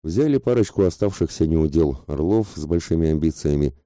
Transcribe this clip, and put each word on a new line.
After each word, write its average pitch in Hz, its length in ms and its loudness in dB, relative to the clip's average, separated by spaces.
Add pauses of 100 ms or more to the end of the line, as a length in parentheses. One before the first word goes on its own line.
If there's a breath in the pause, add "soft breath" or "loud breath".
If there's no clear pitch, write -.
Взяли 135 340 0
парочку 117 460 0
оставшихся 90 640 0
неудел 78 600 2
орлов 92 480 -2
с 76 100 -10
большими 82 440 0
амбициями 76 680 0 (100)